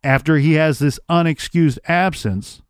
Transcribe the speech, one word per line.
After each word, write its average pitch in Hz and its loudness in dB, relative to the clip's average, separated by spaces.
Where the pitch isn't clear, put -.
after 156 2
he 151 2
has 156 0
this 139 -2
unexcused 165 0
absence 190 -4